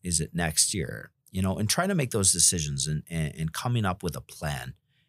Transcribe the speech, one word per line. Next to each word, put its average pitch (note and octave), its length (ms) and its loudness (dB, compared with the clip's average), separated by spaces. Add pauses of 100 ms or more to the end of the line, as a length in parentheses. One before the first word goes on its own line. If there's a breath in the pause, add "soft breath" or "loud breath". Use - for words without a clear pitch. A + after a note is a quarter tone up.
is E2 160 0
it - 140 -6
next E2 400 2
year? A#1 360 -6 (220)
You F#2+ 100 0
know, F#2+ 160 2
and G#2+ 100 0
trying F3+ 200 2
to G3+ 80 2
make C3+ 160 2
those G2 200 4
decisions D2 540 2
and, D2+ 240 -2
and, D#2+ 260 -2
and D#2+ 160 -4
coming A#2+ 320 -2
up F#2 200 -2
with D#2+ 120 -4
a - 40 -8
plan C2 540 -8 (340)